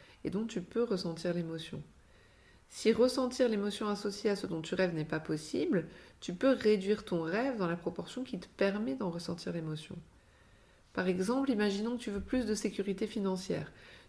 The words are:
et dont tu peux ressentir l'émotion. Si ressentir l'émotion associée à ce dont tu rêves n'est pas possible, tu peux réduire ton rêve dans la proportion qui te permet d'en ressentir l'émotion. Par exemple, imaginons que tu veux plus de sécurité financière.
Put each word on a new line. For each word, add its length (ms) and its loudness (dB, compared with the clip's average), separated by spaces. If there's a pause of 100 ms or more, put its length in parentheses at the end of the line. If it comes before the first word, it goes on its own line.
(240)
et 60 -2
dont 160 0
tu 140 -4
peux 240 -2
ressentir 500 0
l'émotion. 480 -4 (840)
Si 240 2
ressentir 580 4
l'émotion 380 0
associée 420 0
à 60 4
ce 100 -4
dont 160 -4
tu 120 -4
rêves 200 2
n'est 100 0
pas 160 -2
possible, 680 0 (340)
tu 120 -6
peux 200 4
réduire 520 2
ton 180 0
rêve 360 0
dans 80 2
la 100 0
proportion 480 -6
qui 160 -6
te 80 -14
permet 460 0
d'en 160 -2
ressentir 420 -4
l'émotion. 440 -6 (1000)
Par 120 0
exemple, 440 2
imaginons 460 2
que 60 -8
tu 80 -4
veux 100 -2
plus 260 0
de 80 0
sécurité 520 -2
financière. 640 -2 (380)